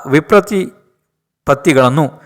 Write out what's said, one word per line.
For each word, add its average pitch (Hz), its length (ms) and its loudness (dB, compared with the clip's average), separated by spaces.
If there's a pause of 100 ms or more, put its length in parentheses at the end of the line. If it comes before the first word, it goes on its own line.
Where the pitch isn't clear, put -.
ವಿಪ್ರತಿಪತ್ತಿಗಳನ್ನು 151 2000 -2 (140)